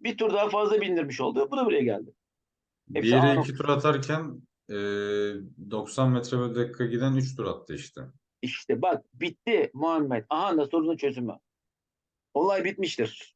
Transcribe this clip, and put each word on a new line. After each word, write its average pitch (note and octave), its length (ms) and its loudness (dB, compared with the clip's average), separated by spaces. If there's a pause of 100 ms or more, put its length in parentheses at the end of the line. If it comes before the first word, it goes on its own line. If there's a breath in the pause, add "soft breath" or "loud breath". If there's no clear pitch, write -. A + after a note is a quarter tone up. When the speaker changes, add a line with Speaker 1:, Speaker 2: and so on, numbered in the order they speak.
Speaker 1:
bir A3+ 180 -4
tur A3 140 2
daha G3+ 160 2
fazla G#3 320 2
bindirmiş E3 400 -2
oldu. - 300 0
Bu C#4 60 -2
da B3+ 100 2
buraya E3 160 2
geldi. A2 320 -2 (760)
Speaker 2:
Bir D3+ 100 -4
Speaker 1:
Hepsi A#2 120 2
Speaker 2:
yere C3 100 8
Speaker 1:
A C#3 100 8
Speaker 2:
iki C#3 80 4
Speaker 1:
noktası. C3 200 -2
Speaker 2:
tur C#3+ 100 -2
atarken, C#3+ 760 0 (260)
e, G#2 60 -8 (960)
doksan B2+ 400 0
metre B2 280 0
bölü A#2+ 160 -2
dakika A#2+ 320 -2
giden A#2+ 300 0
üç C3 200 0
tur A2 100 -6
attı - 280 -8
işte. - 260 -14 (420)
Speaker 1:
İşte - 400 -4
bak, F3 220 0 (100)
bitti E3 600 0
Muhammed. C#3+ 540 -2
Aha E3+ 280 0
da D3 100 2
sorunun D#3+ 300 0
çözümü. B2 420 -4 (960)
Olay F3+ 300 2
bitmiştir. F3+ 720 -4